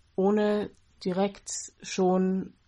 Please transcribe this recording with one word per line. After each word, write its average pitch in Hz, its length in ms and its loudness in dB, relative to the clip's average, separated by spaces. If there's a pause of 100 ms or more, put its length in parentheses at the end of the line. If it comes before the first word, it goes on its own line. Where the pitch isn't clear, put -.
(160)
ohne 208 560 2 (340)
direkt 196 460 -2 (320)
schon, 185 720 0 (140)